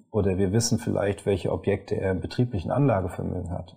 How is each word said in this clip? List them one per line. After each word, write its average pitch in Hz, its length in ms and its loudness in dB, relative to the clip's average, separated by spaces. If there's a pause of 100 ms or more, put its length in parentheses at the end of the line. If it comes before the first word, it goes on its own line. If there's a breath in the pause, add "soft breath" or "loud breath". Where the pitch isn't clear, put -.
(100)
Oder 95 280 2
wir 98 140 2
wissen 113 260 2
vielleicht, 98 480 0
welche 98 260 2
Objekte 98 420 -2
er 95 160 0
im 92 100 0
betrieblichen 117 520 -2
Anlagevermögen 90 800 0
hat. 90 260 -8